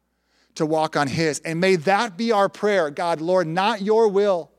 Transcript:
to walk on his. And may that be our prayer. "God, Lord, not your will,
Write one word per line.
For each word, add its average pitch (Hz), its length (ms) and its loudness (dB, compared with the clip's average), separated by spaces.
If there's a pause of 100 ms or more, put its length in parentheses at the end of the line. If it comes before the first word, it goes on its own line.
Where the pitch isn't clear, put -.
(540)
to 160 120 -2
walk 156 300 0
on 143 100 2
his. 151 380 -2
And 165 160 -4
may 190 160 4
that 196 400 0
be 226 160 -2
our 196 160 2
prayer. 190 420 0
"God, 165 300 -4
Lord, 180 260 0
not 190 340 -2
your 220 280 2
will, 190 500 0